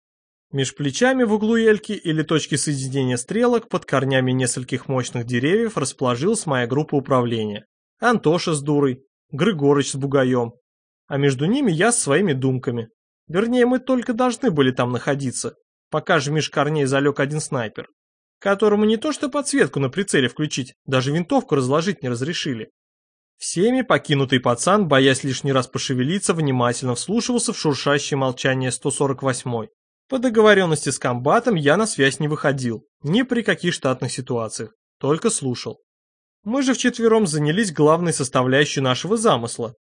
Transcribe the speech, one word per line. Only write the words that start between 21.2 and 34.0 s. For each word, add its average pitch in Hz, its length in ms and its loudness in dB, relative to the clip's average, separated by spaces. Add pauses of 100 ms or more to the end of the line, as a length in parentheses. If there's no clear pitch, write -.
разложить 147 480 0
не 127 80 -4
разрешили. 123 600 -6 (680)
Всеми 240 440 0
покинутый 139 580 2
пацан, 175 460 2
боясь 135 380 4
лишний 139 280 -2
раз 131 160 0
пошевелиться, 147 640 -2
внимательно 127 640 0
вслушивался 233 560 -2
в - 60 -10
шуршащее 143 600 0
молчание 131 540 0
сто - 180 -4
сорок 135 320 -2
восьмой. 123 480 -4 (380)
По 262 100 -2
договоренности 214 720 4
с - 80 -4
комбатом 147 560 0
я 151 220 4
на 214 100 2
связь 135 340 0
не 151 80 -2
выходил, 135 580 -2 (160)
ни 185 200 2
при 240 200 -2
каких 175 300 0
штатных 131 400 -2